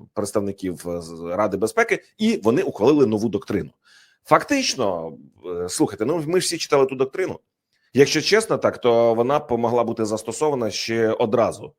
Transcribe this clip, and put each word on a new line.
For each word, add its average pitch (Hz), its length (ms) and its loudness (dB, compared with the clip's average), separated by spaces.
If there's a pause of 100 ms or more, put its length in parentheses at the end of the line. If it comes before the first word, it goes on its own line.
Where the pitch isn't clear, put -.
(140)
представників, 98 760 -6
е, 87 120 -6
з 82 200 -14
Ради 92 360 -2
безпеки, 220 460 0 (140)
і 220 260 0
вони 185 180 4
ухвалили 135 440 4
нову 110 240 0
доктрину. 92 420 -4 (540)
Фактично, 110 920 0 (280)
е, 90 240 -6
слухайте, 110 360 -2
ну, 160 220 -2
ми 175 140 2
ж - 40 -4
всі 165 120 -4
читали 135 280 2
ту 131 100 -6
доктрину. 131 440 -4 (540)
Якщо 139 280 4
чесно, 202 360 0
так, 110 200 0
то 117 360 4
вона 127 260 2
б 123 180 -2
могла 117 260 2
бути 113 220 -2
застосована 113 680 -2
ще 113 400 -2
одразу, 110 680 0